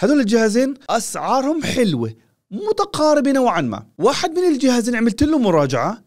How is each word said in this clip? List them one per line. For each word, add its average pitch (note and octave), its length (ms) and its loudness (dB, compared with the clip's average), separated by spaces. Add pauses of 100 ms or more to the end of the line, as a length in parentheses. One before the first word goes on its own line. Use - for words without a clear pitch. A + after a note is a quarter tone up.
هذول C#4 200 2
الجهازين A3+ 540 2 (160)
أسعارهم A#3+ 720 -2
حلوة D3 520 -2 (360)
متقاربة D4+ 840 0
نوعا A#3+ 280 0
ما. A#2 260 -6 (120)
واحد C#4+ 400 0
من F4+ 100 2
الجهازين B3 480 0
عملت A3 260 0
له D#4 160 2
مراجعة، D#3+ 680 0